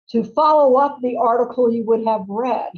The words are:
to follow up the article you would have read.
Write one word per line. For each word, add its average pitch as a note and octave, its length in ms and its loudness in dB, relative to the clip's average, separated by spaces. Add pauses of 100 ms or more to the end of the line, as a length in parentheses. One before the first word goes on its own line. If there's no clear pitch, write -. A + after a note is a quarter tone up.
(100)
to A3+ 140 -2
follow D4+ 520 4
up C#4 240 0
the B3 160 -4
article A#3+ 540 0
you A#3 160 -2
would A3 200 0
have G#3+ 220 -2
read. A#3 500 -4